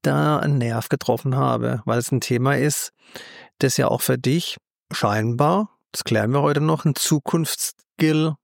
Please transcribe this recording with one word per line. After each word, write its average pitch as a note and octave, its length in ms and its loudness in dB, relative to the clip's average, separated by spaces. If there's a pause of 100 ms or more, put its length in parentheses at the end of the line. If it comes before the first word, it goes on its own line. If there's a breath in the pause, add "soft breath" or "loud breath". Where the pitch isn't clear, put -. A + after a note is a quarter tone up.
da D3+ 380 2
einen D3 180 0
Nerv A#2 320 -2
getroffen C3 460 -2
habe, B2 500 0
weil A#2 140 0
es A#2 120 -4
ein B2+ 100 0
Thema C3 360 0
ist, C#3+ 340 -2 (680 loud breath)
das - 180 2
ja C3 100 2
auch B2+ 140 0
für B2+ 160 0
dich C3+ 400 -2 (340)
scheinbar, A#2+ 840 0 (140)
das - 120 -10
klären G#2+ 280 0
wir C#3+ 100 2
heute D3 200 2
noch, D#3 240 0
ein D3+ 100 2
Zukunftsskill D#3 1500 0